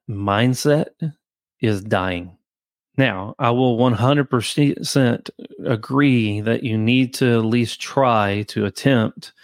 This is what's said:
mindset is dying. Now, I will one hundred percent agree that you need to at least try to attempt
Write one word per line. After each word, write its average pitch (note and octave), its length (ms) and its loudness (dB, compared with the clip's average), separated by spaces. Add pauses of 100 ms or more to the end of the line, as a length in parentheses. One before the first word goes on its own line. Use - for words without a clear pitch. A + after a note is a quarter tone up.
(100)
mindset A#2+ 800 0 (720)
is G#2 220 0
dying. F#2 540 -4 (600)
Now, G#2 400 -2
I B2 120 2
will B2 260 2
one B2 160 2
hundred C3 380 0
percent C3 960 0 (380)
agree A#2 760 0
that A2+ 220 -2
you A2 160 -2
need B2 360 2
to C3 200 0
at A2+ 100 2
least A#2 340 0
try G#2 680 0
to G#2 160 -4
attempt - 800 0